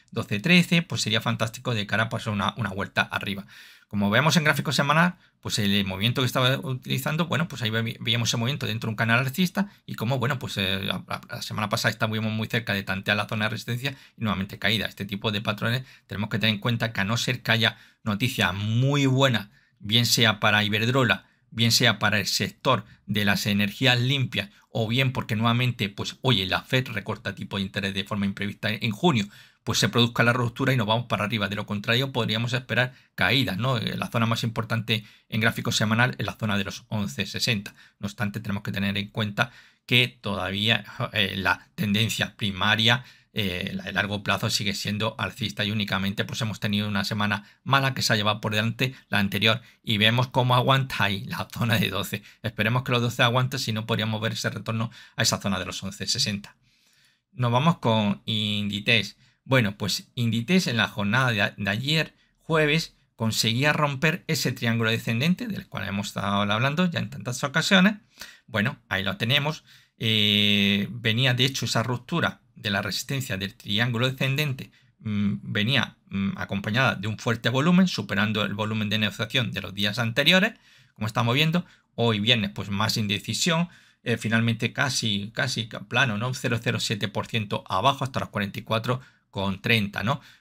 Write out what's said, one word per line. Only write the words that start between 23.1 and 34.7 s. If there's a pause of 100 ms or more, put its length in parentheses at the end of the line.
las
energías
limpias, (180)
o
bien
porque
nuevamente,
pues,
oye,
la
fed
recorta
tipo
de
interés
de
forma
imprevista
en
junio, (380)
pues
se
produzca
la
ruptura
y
nos
vamos
para
arriba.
De
lo
contrario,
podríamos
esperar (200)
caídas,
¿no?
Eh,
la
zona
más
importante (240)